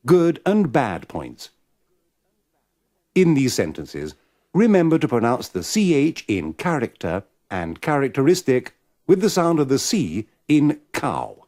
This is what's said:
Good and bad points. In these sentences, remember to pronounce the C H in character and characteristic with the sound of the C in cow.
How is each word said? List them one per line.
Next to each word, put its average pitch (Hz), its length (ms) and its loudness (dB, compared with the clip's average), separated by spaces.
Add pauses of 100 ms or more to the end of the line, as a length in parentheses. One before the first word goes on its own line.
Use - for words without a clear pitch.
Good 170 400 2
and 190 260 2
bad 107 380 -2
points. 64 400 -12 (1700)
In 175 180 6
these 135 200 2
sentences, 76 600 -6 (380)
remember 180 440 4
to 151 120 0
pronounce 117 400 -2
the 92 120 -6
C 175 320 0
H 147 360 0
in 80 240 -4
character 110 720 -4 (280)
and 85 300 -8
characteristic 139 960 0 (300)
with 185 120 4
the 208 100 2
sound 170 300 2
of 139 80 0
the 131 100 2
C 110 480 -4 (220)
in 151 320 2 (140)
cow. 65 540 -6